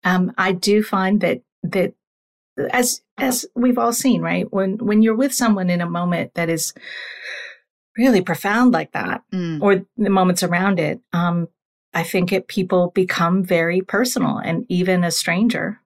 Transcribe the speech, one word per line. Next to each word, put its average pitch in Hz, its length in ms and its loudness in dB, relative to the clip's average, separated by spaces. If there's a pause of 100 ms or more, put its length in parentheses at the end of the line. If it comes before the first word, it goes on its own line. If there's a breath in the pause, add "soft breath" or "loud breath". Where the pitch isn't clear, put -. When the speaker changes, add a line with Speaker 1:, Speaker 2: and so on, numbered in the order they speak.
Speaker 1:
Um, 180 320 2
I 190 160 0
do 208 300 2
find 190 400 0
that, - 180 0 (220)
that 180 320 -2 (760)
as, 247 300 0 (160)
as 254 380 -2
we've 240 240 2
all 233 160 0
seen, 226 260 0
right? 170 320 -4
When, 190 240 0
when 214 240 2
you're 220 160 4
with 269 160 0
someone 196 380 0
in 175 100 0
a 170 80 -4
moment 175 460 -4
that 165 160 -2
is 165 240 -4 (1200 loud breath)
really 233 240 6
profound 202 520 2
like 160 200 -2
that, 101 300 -6 (100)
Speaker 2:
Mm. 170 300 -4
Speaker 1:
or 196 240 2 (100)
the 202 140 0
moments 185 320 2
around 180 360 0
it, 156 220 -2 (140)
um, 170 340 0 (460)
I 165 80 -2
think 180 300 0
it, - 160 -2
people 180 460 0
become 185 480 2
very 175 380 0
personal, 185 580 -2
and - 300 -4
even 180 360 0
a 170 60 0
stranger 185 760 -2